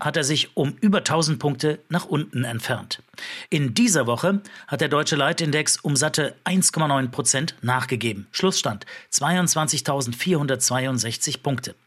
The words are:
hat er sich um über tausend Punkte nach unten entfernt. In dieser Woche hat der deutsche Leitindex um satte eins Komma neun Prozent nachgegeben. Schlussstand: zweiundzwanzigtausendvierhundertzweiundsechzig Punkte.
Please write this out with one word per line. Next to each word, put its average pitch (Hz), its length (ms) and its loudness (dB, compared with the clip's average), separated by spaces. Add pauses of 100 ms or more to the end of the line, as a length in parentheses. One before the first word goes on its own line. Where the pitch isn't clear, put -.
hat 151 160 0
er 151 80 0
sich 139 320 -2
um 139 240 0
über 202 240 4
tausend 156 340 2
Punkte 147 480 0
nach 160 160 -2
unten 143 400 -2
entfernt. 117 580 -6 (480)
In 139 240 0
dieser 190 320 4
Woche 170 360 2 (260)
hat 131 140 -2
der 151 80 2
deutsche 151 260 2
Leitindex 151 600 2
um 147 180 -2
satte 151 480 0
eins 185 300 2
Komma 156 160 0
neun 135 200 2
Prozent 131 520 -2
nachgegeben. 120 680 -2
Schlussstand: 143 540 0 (260)
zweiundzwanzigtausendvierhundertzweiundsechzig 139 2250 0
Punkte. - 320 -4 (140)